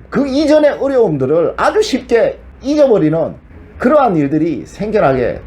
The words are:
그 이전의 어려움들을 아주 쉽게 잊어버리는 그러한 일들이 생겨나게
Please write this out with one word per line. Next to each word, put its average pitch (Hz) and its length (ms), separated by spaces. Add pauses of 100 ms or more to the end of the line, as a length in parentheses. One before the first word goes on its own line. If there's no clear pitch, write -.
(100)
그 269 160
이전의 294 460
어려움들을 170 840
아주 302 240
쉽게 - 580 (240)
잊어버리는 175 720 (440)
그러한 262 380
일들이 151 500
생겨나게 151 800